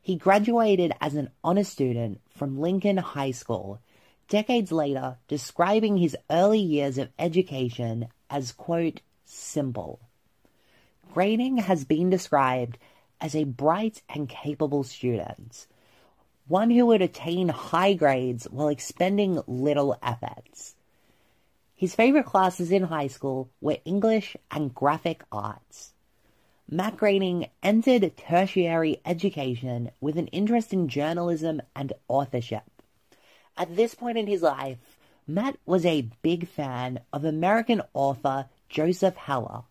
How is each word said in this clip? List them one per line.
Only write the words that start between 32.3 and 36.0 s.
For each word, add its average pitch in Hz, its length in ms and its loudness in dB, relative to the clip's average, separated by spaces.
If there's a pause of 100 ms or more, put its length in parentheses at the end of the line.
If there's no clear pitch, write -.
At 170 200 -6
this 226 180 2
point 240 240 -6
in 208 80 -2
his 196 160 -2
life, 135 560 -2 (280)
Matt 214 380 -2
was 170 220 2
a 147 240 0 (100)